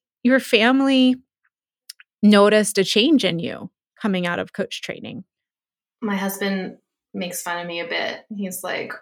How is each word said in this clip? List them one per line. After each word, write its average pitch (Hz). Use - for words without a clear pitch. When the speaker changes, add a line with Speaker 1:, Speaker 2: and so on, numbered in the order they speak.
Speaker 1:
your 254
family 254
noticed 208
a 196
change 240
in 170
you -
coming 185
out 175
of 190
coach -
training? -
Speaker 2:
My 202
husband 190
makes 180
fun 175
of 175
me 170
a 170
bit. -
He's 196
like, 185